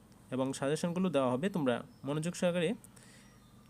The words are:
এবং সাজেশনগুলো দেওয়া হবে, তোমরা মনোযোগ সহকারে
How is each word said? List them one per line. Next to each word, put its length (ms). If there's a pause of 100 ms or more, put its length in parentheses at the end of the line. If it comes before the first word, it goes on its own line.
(320)
এবং 220
সাজেশনগুলো 560
দেওয়া 220
হবে, 180
তোমরা 340 (200)
মনোযোগ 320
সহকারে 380 (960)